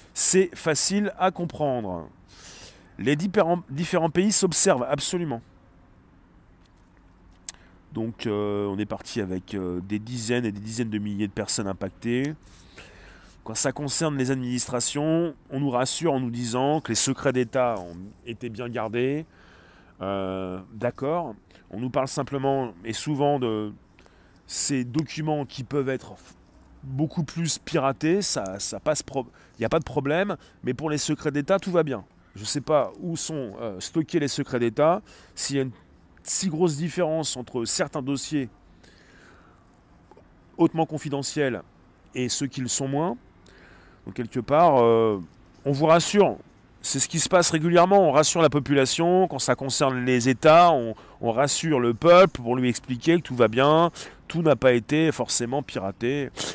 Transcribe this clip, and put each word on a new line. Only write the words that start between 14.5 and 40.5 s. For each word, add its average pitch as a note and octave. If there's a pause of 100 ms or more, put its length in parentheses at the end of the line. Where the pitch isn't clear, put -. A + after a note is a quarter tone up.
on C3+
nous C#3+
rassure C3
en C3
nous B2
disant B2
que -
les A2+
secrets C3
d'État B2
ont F2 (280)
été A#2+
bien A#2+
gardés. A#2+ (760)
Euh, F#2+ (140)
d'accord. B2+ (340)
On G2+
nous B2
parle C3
simplement C3+ (100)
et A2+
souvent C#3+
de A2 (760)
ces C3
documents D3+
qui -
peuvent C3+
être -
f-, - (500)
beaucoup C#3
plus E3
piratés. D#3
Ça, G2
ça G2+
passe -
pro-, B2+ (320)
y A2+
a A2+
pas D#3+
de -
problème. D3 (260)
Mais B2
pour D3+
les D3+
secrets D3+
d'État, D3
tout F#3+
va E3+
bien. B2+ (300)
Je G2+
sais C#3+
pas C3 (100)
où E3+
sont, C#3 (100)
euh, G2+
stockés D#3+
les C#3+
secrets C3
d'État. C#3+ (340)
S'il -
y -
a C3+
une C3 (540)
si -
grosse D#3
différence D#3+
entre B2
certains D3
dossiers C3+ (2000)